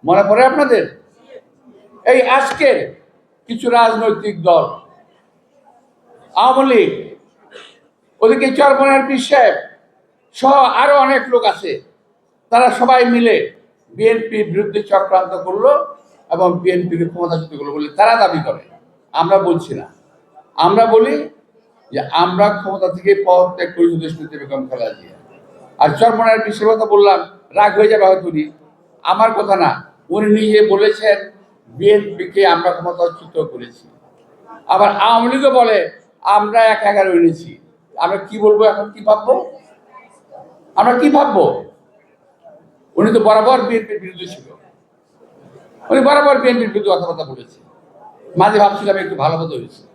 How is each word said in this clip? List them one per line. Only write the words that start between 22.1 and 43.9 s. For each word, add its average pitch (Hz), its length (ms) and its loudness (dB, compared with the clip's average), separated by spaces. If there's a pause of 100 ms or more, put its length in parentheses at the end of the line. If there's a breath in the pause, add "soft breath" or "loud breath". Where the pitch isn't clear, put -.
আমরা 180 380 0
ক্ষমতা 190 380 -6
থেকে 185 380 -2
পদত্যাগ 180 500 0
করেছি 170 240 0
দেশনেত্রী 156 400 -12
বেগম 135 280 -10
খালেদা 117 260 -8
জিয়া। - 240 -20 (600)
আর 156 200 2
চরমনার 226 420 2
পীর 214 140 -6
সাহেবের 214 220 0
কথা 220 100 -2
বললাম, 202 340 4 (360)
রাগ 208 200 2
হয়ে 214 120 4
যাবে 208 180 2
হয়তো 190 220 2
উনি, 156 160 -4 (600)
আমার 190 300 0
কথা 196 220 -2
না, 151 160 0 (380)
উনি 208 180 -2
নিজে 214 420 2
বলেছেন, 208 480 0 (500)
"বিএনপিকে 190 800 0
আমরা 175 240 0
ক্ষমতাচ্যুত 170 640 -6 (100)
করেছি।" 120 400 -18 (840)
আবার 202 300 2
আওয়ামী 226 340 2
লীগও 269 200 2
বলে, 226 380 2 (320)
"আমরা 208 440 0
এক 220 180 2
এগারো 202 280 0
এনেছি।" 170 400 0 (460)
আমরা 180 200 -4
কি 196 220 -12
বলবো 208 240 0
এখন, 208 280 -2
কি 214 120 -20
ভাববো? 214 560 -2 (1160)
আমরা 247 240 2
কি 294 100 2
ভাববো? 226 360 2 (1500)
উনি 208 180 0
তো 233 60 2
বরাবর 214 420 2
বিএনপির 220 380 -6